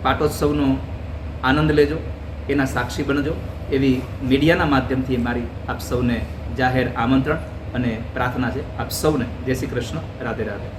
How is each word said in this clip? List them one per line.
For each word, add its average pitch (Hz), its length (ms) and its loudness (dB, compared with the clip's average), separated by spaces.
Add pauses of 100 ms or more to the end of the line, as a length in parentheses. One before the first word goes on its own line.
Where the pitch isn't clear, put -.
પાટોત્સવનો 147 640 2 (800)
આનંદ 151 300 4
લેજો, 147 180 6 (560)
એના 135 220 2
સાક્ષી 123 340 -2
બનજો, 147 240 2 (420)
એવી 135 200 6 (340)
મીડિયાના 156 440 4
માધ્યમથી 127 540 2
મારી 120 200 -2 (240)
આપ 120 180 -4
સૌને 123 280 2 (420)
જાહેર 127 280 4 (160)
આમંત્રણ 135 380 2 (360)
અને 123 140 0 (220)
પ્રાર્થના 123 440 0
છે. 147 40 -4 (200)
આપ 117 100 -4 (100)
સૌને 151 240 2 (200)
જય 127 100 2
શ્રી 123 180 -4
કૃષ્ણ, 139 320 -4 (220)
રાધે 110 240 -2
રાધે. 101 280 -8